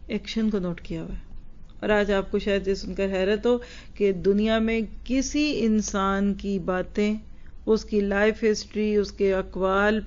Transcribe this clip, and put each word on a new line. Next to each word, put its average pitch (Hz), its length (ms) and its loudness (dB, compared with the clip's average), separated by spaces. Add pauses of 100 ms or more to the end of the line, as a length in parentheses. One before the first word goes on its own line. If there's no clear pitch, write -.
ایکشن 220 440 -2
کو 202 80 0
نوٹ 175 220 -4
کیا 165 220 -8
ہوا 190 120 -8
ہے۔ - 100 -10 (560)
اور 208 80 -2
آج 208 240 4
آپ 196 180 0
کو 208 80 0
شاید 196 300 0
یہ 196 60 2
سن 185 200 -6
کر 196 180 0
حیرت 202 340 2
ہو 240 120 4 (360)
کہ 202 180 2
دنیا 202 460 4
میں 226 220 2 (240)
کسی 285 540 0
انسان 202 760 2
کی 196 240 -2
باتیں، 185 560 0 (520)
اس 214 180 4
کی 208 160 0
life 202 440 2
ہسٹری، 214 520 0
اس 196 160 2
کے 196 220 2
اقوال 190 720 2